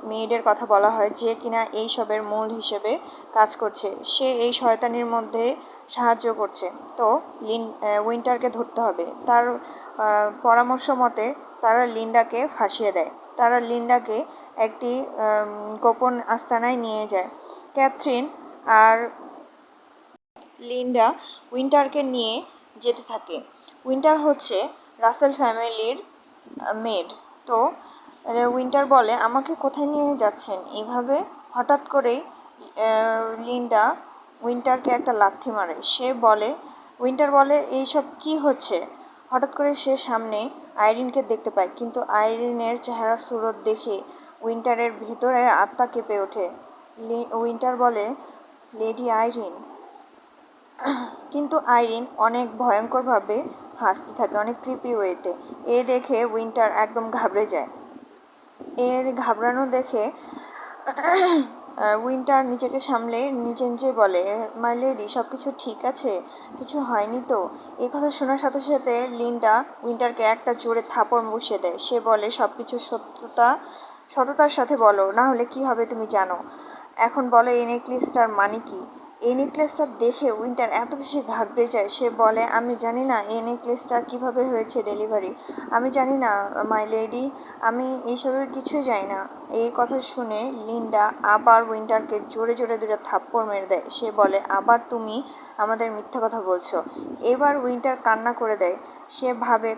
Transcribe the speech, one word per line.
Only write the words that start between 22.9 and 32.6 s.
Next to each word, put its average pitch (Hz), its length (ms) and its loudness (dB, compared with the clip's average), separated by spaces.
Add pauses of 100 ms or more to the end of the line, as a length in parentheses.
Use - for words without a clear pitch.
থাকে। 180 320 -8 (440)
উইন্টার 277 340 4
হচ্ছে 285 500 2 (300)
রাসেল 240 340 2
ফ্যামিলির, 233 680 -2 (580)
আহ, - 160 -4
মেড। 214 360 -4 (340)
তো, 247 260 2 (520)
আহ, 240 300 0
উইন্টার 254 320 2
বলে, 247 260 6
"আমাকে 262 420 0
কোথায় 285 320 -2
নিয়ে 285 300 0
যাচ্ছেন 214 440 -2 (120)
এভাবে?" 247 520 -2 (260)
হঠাৎ 277 380 0
করেই, 254 320 2
আহ, 226 1200 -2